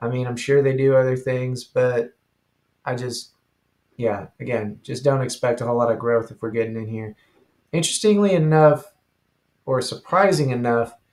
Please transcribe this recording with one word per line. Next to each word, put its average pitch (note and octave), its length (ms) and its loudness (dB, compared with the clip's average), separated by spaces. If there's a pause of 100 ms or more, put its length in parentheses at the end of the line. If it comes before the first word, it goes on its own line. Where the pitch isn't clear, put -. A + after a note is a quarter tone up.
I A#2 80 -4
mean, B2+ 180 -4
I'm A#2+ 100 -8
sure C#3 240 2
they C3+ 140 2
do C3+ 200 4
other C3 220 2
things, B2+ 460 -4
but B2 500 0 (720)
I B2+ 100 -6
just, B2 360 -10 (640)
yeah, G2+ 320 -4 (120)
again, A2 440 -6
just B2 200 -10
don't C3+ 180 2
expect B2 400 -2
a A#2 40 -4
whole A#2+ 120 0
lot A#2 140 2
of G#2+ 80 0
growth A#2 300 0
if - 120 -16
we're A2+ 100 -6
getting A2+ 240 -4
in A2 120 -8
here. A2 280 -10 (560)
Interestingly G3+ 640 2
enough, D#3 580 4 (760)
or C3 160 0
surprising D#3+ 680 0
enough, A#2+ 440 -2 (200)